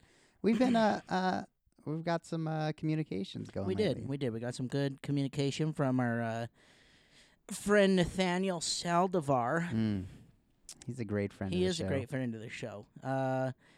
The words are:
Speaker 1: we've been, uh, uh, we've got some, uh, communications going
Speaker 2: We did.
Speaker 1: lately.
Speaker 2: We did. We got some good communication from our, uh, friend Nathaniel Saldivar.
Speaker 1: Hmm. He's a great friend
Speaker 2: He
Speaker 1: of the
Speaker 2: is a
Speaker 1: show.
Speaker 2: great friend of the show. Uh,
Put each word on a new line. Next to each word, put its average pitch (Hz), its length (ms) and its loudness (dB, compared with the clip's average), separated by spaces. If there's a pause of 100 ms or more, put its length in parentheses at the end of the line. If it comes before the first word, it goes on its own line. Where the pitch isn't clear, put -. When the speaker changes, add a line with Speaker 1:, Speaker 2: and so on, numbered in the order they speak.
(420)
Speaker 1:
we've 220 180 4
been, 254 160 4
uh, 208 320 4
uh, 185 340 0 (420)
we've 160 200 -4
got 170 200 0
some, 165 220 -4
uh, 156 300 -2
communications 156 760 -4
going 98 160 -4
Speaker 2:
We 190 80 0
did. 202 220 2
Speaker 1:
lately. 110 80 -8
Speaker 2:
We 135 120 -4
did. 135 160 -2
We 113 80 -4
got 120 140 -4
some 127 140 -4
good 139 340 -2
communication 143 720 0
from 131 260 0
our, 117 240 0
uh, 113 240 -4 (1040)
friend 196 460 6
Nathaniel 180 640 2
Saldivar. 170 1080 2
Speaker 1:
Hmm. 110 300 2 (840)
He's 123 140 -6
a 113 40 -4
great 101 280 -2
friend 95 200 -4
Speaker 2:
He 95 80 2
Speaker 1:
of 180 40 2
the 185 60 2
Speaker 2:
is 165 100 -2
a - 20 -4
Speaker 1:
show. - 60 -2
Speaker 2:
great 135 200 -2
friend 127 260 -4
of 110 60 -10
the 110 100 -12
show. 104 360 -10 (160)
Uh, 131 480 0 (280)